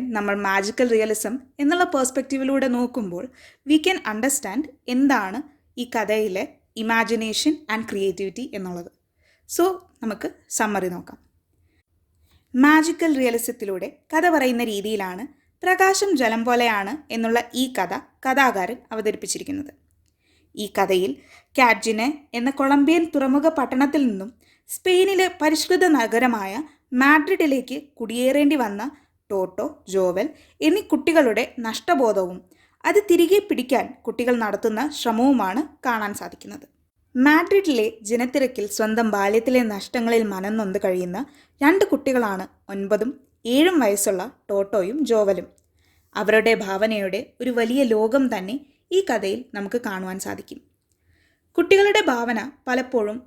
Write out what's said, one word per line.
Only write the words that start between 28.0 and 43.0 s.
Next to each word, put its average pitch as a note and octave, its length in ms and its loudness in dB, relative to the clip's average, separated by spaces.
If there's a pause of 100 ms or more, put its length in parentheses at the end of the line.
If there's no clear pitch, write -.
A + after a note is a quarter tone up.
വന്ന G#3 260 -2 (480)
ടോട്ടോ, G3 360 -4 (220)
ജോവൽ F#3 380 0 (340)
എന്നീ E4 220 2
കുട്ടികളുടെ C4+ 600 2 (160)
നഷ്ടബോധവും A3 800 0 (460)
അത് G4+ 240 4
തിരികെ F4 320 6
പിടിക്കാൻ B3+ 440 -2 (180)
കുട്ടികൾ A#3+ 340 -2
നടത്തുന്ന G#3+ 440 -2 (100)
ശ്രമവുമാണ് A#3 720 0 (220)
കാണാൻ A3 300 -2
സാധിക്കുന്നത്. G3 520 -16 (480)
മാഡ്രിഡിലെ D4+ 720 4 (160)
ജനത്തിരക്കിൽ B3 640 -2 (100)
സ്വന്തം A3 340 0
ബാല്യത്തിലെ A3 540 2
നഷ്ടങ്ങളിൽ A3+ 680 -2
മനംനൊന്ത് G3+ 520 -4
കഴിയുന്ന F3+ 340 -2 (420)
രണ്ട് F#4 240 4
കുട്ടികളാണ് A3+ 600 0 (220)
ഒൻപതും G3+ 440 -2 (320)